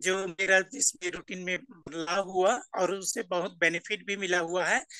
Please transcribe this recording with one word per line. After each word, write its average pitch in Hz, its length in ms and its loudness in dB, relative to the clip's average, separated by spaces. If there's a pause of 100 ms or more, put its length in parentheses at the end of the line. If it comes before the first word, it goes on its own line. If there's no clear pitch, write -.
जो 190 280 0
मेरा 190 340 4 (120)
इसमें - 360 -2
routine 180 280 -8
में 180 260 -4
बदलाव 165 640 -4
हुआ 185 340 4 (160)
और 180 160 2
उससे 196 280 -4
बहुत 180 340 -4
benefit 170 500 0
भी 202 100 -2
मिला 180 220 0
हुआ 170 280 0
है। 220 200 0 (140)